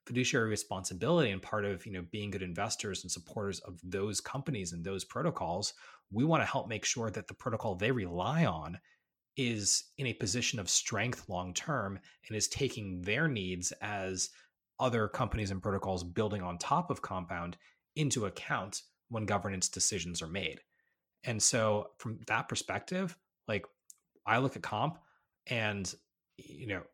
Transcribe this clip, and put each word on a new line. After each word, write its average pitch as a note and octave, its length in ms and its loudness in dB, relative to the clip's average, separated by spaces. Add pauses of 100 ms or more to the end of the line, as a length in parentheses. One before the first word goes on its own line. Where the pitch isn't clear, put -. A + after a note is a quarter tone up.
fiduciary B2 440 2
responsibility G#2 800 2
and F#2+ 100 -2
part G#2+ 240 0
of, G2 200 -2
you G#2 80 -8
know, F2+ 180 -4
being G#2 180 -2
good F#2+ 140 -4
investors F#2+ 600 -2
and F2+ 80 -8
supporters G2 500 -4
of F2 220 -14
those G2 380 -2
companies G#2+ 500 -4
and E2+ 120 -6
those F#2+ 200 -2
protocols, B2+ 720 -2 (380)
we A2 120 4
wanna D3+ 220 6
help G#2+ 240 0
make G#2+ 160 -2
sure A2+ 240 0
that G#2+ 180 -4
the - 60 -10
protocol A2 420 -2
they G#2 160 4
rely A2 540 4
on D#3+ 320 0 (580)
is A#2 500 2 (120)
in C3+ 100 -2
a A2+ 60 0
position A#2 460 0
of F#2 100 -2
strength - 580 0
long-term G2 720 -2 (280)
and A2 100 -4
is G2+ 100 2
taking G2+ 540 -2
their A2+ 260 2
needs F#2 440 -2 (100)
as F#2+ 480 -2 (500)
other A#2 280 4
companies A2 440 0
and F#2+ 100 -2
protocols F#2+ 420 0
building G2+ 380 0
on F2 160 -4
top D#3+ 340 2
of A#2 100 -6
Compound F2 560 -4 (380)
into C3 300 2
account G2 560 -4 (280)
when A2 160 -2
governance F#2+ 440 0
decisions F2 520 0
are E2 60 -4
made. E2+ 320 -2 (640)
And A2+ 180 -2
so A2 560 4
from A2 300 -6
that A2 220 2
perspective, F3 680 -2 (300)
like, G2+ 180 0 (600)
I A2+ 140 6
look C3 160 2
at F#2+ 60 -10
Comp A#2 360 0 (500)
and, G#2+ 440 0 (460)
you - 300 -14
know, F#2+ 140 -2 (120)